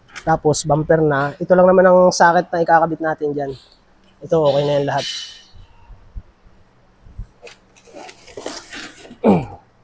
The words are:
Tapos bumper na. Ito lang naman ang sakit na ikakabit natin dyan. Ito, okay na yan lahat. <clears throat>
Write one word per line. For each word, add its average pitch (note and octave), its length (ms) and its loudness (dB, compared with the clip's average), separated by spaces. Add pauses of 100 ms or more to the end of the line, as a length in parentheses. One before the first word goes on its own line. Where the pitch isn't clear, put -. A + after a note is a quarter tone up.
(280)
Tapos D#3 400 -2
bumper D#3 320 0
na. C#3+ 400 0
Ito F3+ 160 0
lang F#3 160 6
naman F#3 160 4
ang F3+ 240 4
sakit F3 400 2
na E3+ 140 -2
ikakabit E3 340 2
natin D3+ 320 -4
dyan. C#3+ 200 -8 (680)
Ito, D3 160 -4
okay C#3+ 320 2
na D3 80 -2
yan C#3+ 160 -2
lahat. C3+ 140 -4 (4000)
<clears throat> F3+ 240 0 (360)